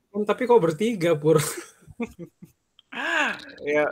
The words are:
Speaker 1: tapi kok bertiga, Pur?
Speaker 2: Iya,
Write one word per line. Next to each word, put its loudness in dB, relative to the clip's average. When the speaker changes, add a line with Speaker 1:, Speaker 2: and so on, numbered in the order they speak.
Speaker 1:
tapi 0
kok 6
bertiga, 0
Pur? 4
Speaker 2:
Iya, 2